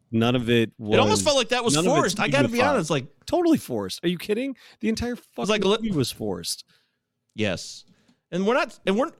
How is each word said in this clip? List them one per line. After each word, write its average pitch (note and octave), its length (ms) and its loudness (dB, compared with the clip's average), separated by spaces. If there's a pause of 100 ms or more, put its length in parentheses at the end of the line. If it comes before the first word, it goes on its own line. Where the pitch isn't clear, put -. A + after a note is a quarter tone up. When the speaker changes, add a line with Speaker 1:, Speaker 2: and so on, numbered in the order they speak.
(100)
Speaker 1:
None A2+ 240 2
of A#2+ 160 0
it A#2 280 4
was G#2+ 180 -2
Speaker 2:
It - 40 6
almost G#2 220 4
felt C#4+ 140 2
like B3+ 140 0
that B3 140 0
was A3+ 100 2
Speaker 1:
none D#3+ 120 2
of B3 60 4
it - 20 4
Speaker 2:
forced. D#4 240 -2
I - 100 0
gotta B2 200 2
be A3+ 60 -4
Speaker 1:
dignified. C4 200 2
Speaker 2:
honest, F#3 160 -2
like C#3 160 -2 (180)
Speaker 1:
Totally E4 320 2
forced. G#2 480 -6
Are F3 40 0
you F3 100 -2
kidding? A#3+ 380 -4 (240)
The G#3+ 80 -2
entire A#3 260 -4
fucking - 280 -12
Speaker 2:
It's F3+ 80 -2
like, G#3 140 2
li- G3 160 4
Speaker 1:
movie A3 120 -2
was C#3 180 0
forced. - 540 -8 (720)
Speaker 2:
Yes. G#2 480 -4 (480)
And F3+ 140 -2
we're A3+ 80 2
not, D4 300 0
and G3 140 2
we're, D#4 220 0